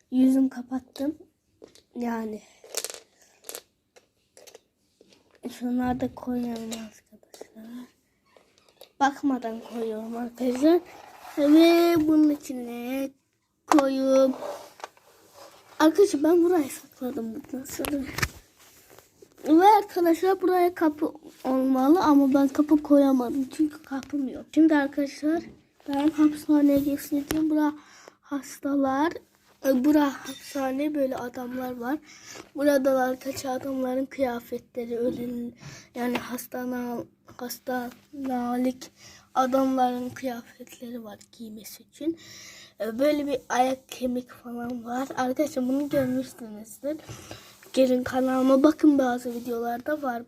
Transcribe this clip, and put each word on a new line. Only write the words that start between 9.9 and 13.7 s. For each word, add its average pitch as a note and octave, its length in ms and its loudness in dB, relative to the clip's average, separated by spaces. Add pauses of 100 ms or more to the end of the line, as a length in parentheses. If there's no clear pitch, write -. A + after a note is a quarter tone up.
arkadaşlar. B3 640 2 (580)
Ve E4+ 560 6 (140)
bunun D4+ 220 6
içine B3+ 800 -6 (560)
koyup. C4+ 680 4 (1400)